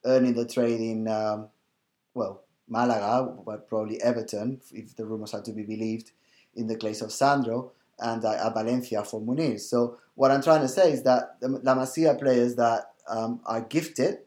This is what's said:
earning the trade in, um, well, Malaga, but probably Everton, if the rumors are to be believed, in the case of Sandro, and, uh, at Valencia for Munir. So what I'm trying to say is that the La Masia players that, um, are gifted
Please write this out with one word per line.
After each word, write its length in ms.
earning 300
the 120
trade 340
in, 260
um, 420
well, 280
Malaga, 640
but 240
probably 340
Everton, 580
if 240
the 80
rumors 300
are 80
to 100
be 100
believed, 480
in 100
the 100
case 240
of 120
Sandro, 580
and, 240
uh, 80
at 220
Valencia 500
for 160
Munir. 400
So 380
what 160
I'm 100
trying 200
to 60
say 220
is 140
that 360
the 80
La 280
Masia 420
players 380
that, 360
um, 360
are 160
gifted 680